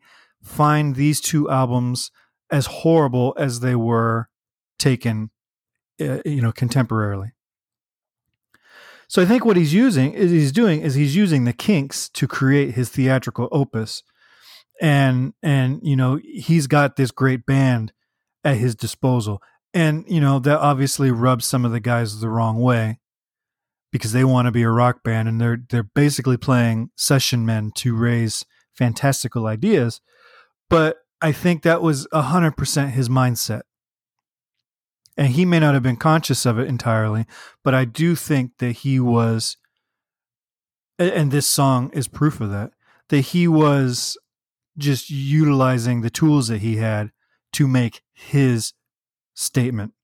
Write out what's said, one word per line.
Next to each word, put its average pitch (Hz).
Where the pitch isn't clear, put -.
find 151
these 143
two 151
albums 123
as 143
horrible 139
as 127
they 123
were 117
taken, 113
uh, 139
you 147
know, 113
contemporarily. 110
So -
I 180
think 240
what 208
he's 156
using 180
is, 180
he's 151
doing 170
is 151
he's 143
using 165
the 120
Kinks -
to -
create 139
his 120
theatrical 127
opus. 110
And, 139
and, 135
you 143
know, 131
he's 165
got 143
this 131
great 131
band 131
at 139
his 117
disposal. 113
And, 160
you 170
know, 139
that 147
obviously 139
rubs 120
some 127
of 117
the 117
guys 113
the 113
wrong 113
way 117
because 113
they 127
wanna 127
be 117
a 113
rock 120
band 113
and 113
they're, 117
they're 120
basically 135
playing 117
session 127
men 110
to 120
raise 117
fantastical 120
ideas. 120
But 160
I 160
think 170
that 170
was 147
a 156
hundred 160
percent 139
his 123
mindset. 127
And 143
he 156
may 175
not 147
have 135
been 123
conscious 156
of 113
it 131
entirely, 113
but 131
I 131
do 160
think 135
that 123
he 135
was, 117
a-, 175
and 147
this 143
song 135
is -
proof 147
of 104
that, 101
that 143
he 175
was 143
just 143
utilizing 135
the 113
tools 147
that 110
he 110
had 107
to 147
make 127
his 127
statement 120